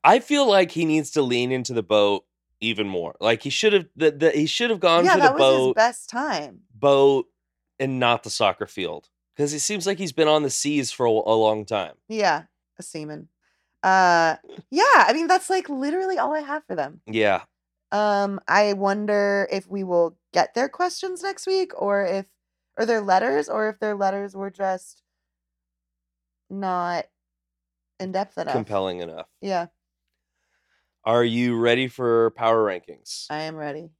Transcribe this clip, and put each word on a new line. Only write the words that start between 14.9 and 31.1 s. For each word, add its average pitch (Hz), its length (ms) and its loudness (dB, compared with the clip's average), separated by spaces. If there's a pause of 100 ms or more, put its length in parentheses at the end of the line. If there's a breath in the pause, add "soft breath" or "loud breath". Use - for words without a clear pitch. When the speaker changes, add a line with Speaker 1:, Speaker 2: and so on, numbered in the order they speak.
Speaker 2:
I 233 60 4
mean, 320 120 -2
that's, 370 220 2
like, 370 220 -2
literally 339 480 -4
all 302 160 -2
I 311 60 -4
have 294 260 -8
for - 80 -10
them. 156 320 -6
Speaker 1:
Yeah. 107 380 0 (460)
Speaker 2:
Um, 202 560 -2
I 202 280 4
wonder 202 760 0
if 190 160 -6
we 196 160 -8
will 175 360 0 (160)
get - 180 2
their 254 160 -2
questions 359 540 -6
next 392 240 -8
week, 381 340 -2
or 202 240 0
if, 190 220 -4 (500)
or 226 80 -2
their 233 160 0
letters, 208 480 2
or 214 220 -2
if 214 80 -12
their 214 160 -4
letters 196 420 -4
were 196 140 -8
just 190 520 -6 (1500)
not 180 560 -4 (920)
in 185 140 -8
depth 190 240 -6
enough. 165 180 -4
Speaker 1:
Compelling 95 460 -4
enough. 82 280 -12 (120)
Speaker 2:
Yeah. 180 280 -4 (1400)
Speaker 1:
Are 120 200 2